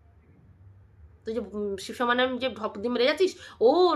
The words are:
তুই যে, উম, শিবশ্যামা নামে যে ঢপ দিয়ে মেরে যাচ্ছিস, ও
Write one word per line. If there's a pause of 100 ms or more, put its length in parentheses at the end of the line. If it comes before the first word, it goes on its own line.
(1200)
তুই
যে,
উম,
শিবশ্যামা
নামে
যে
ঢপ
দিয়ে
মেরে
যাচ্ছিস, (280)
ও (260)